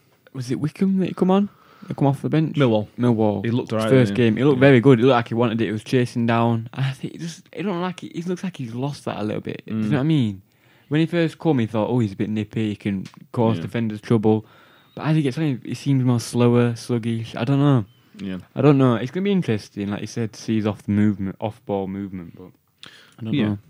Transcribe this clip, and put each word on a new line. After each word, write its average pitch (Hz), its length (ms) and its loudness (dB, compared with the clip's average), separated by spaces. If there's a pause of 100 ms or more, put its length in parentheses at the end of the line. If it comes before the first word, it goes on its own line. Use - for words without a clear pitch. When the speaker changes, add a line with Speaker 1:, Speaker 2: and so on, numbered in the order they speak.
(320)
Speaker 1:
was 127 180 -8
it 120 100 -4
Wickham 190 380 0
that 185 100 0
he 175 60 -8
come 180 160 2
on? 202 180 2 (380)
He - 80 -8
come 143 140 0
off 135 140 -2
the 139 60 -4
bench? 151 280 0
Speaker 2:
Millwall. 113 320 2 (100)
Speaker 1:
Millwall. 107 460 2
Speaker 2:
He 117 60 -2
looked 120 200 -2
Speaker 1:
His 113 80 -4
Speaker 2:
all 110 60 -2
right, 110 60 2
Speaker 1:
first 123 240 4
Speaker 2:
didn't - 40 -6
he? 123 120 4
Speaker 1:
game. 107 60 0
He 117 80 0
looked 143 120 4
Speaker 2:
Yeah. 127 120 0
Speaker 1:
very 131 120 8
good. 127 180 8
He 110 60 2
looked 131 100 6
like 117 140 0
he 113 60 -6
wanted 113 260 0
it. 107 60 0
He 90 60 -2
was 110 120 -6
chasing 123 420 0
down. 117 480 2
I 135 180 -2
think - 220 -12
he - 40 -14
just, 165 360 -14
he - 80 -8
don't 180 180 -4
like 180 220 -8
it. - 120 -14
He 175 80 -8
looks 175 220 -6
like 185 120 -8
he's 117 180 -10
lost 135 300 -6
that 104 160 -6
a - 20 -6
little 107 180 -4
bit. - 260 -10
Do - 80 -8
you 110 100 -2
Speaker 2:
Mm. - 60 -2
Speaker 1:
know 151 80 2
what - 20 0
I 139 60 0
mean? 113 360 0 (460)
When 147 120 0
he 160 60 2
first 165 320 -2
came, 156 200 0
he 113 80 0
thought, 107 240 -2
"Oh, 127 80 0
he's 107 140 0
a 95 40 -16
bit 107 140 -4
nippy. 107 400 -4
He 101 60 -6
can 98 300 -4 (260)
cause 113 240 2
Speaker 2:
Yeah. 82 60 -6
Speaker 1:
defenders 107 380 -6
trouble." 110 440 2 (500)
But 92 120 -6
as 156 100 2
he 156 60 2
gets 131 160 -2
on, 165 60 -2
he, 135 240 -4
he 113 60 -6
seems 135 300 0
more 123 160 2
slower, 120 560 2
sluggish. 113 600 -6
I 113 80 -4
don't 139 160 2
know. 139 240 4 (340)
Speaker 2:
Yeah. 95 200 -8 (180)
Speaker 1:
I 123 60 -2
don't 143 160 6
know. 127 180 4
It's 123 160 -6
gonna 185 120 -4
be 202 80 0
interesting, 107 580 -4
like 104 100 -6
you 107 80 -10
said, 113 240 -6
to - 100 -20
see 113 140 -2
his 107 100 0
off 107 160 -4
the 104 100 -4
movement, 101 480 0
off 107 260 -8
ball 98 200 -4
movement. 95 500 -12
But 90 140 -20 (680)
I 113 40 -12
don't 113 100 -4
Speaker 2:
Yeah. 127 140 2
Speaker 1:
know. 104 100 -2 (120)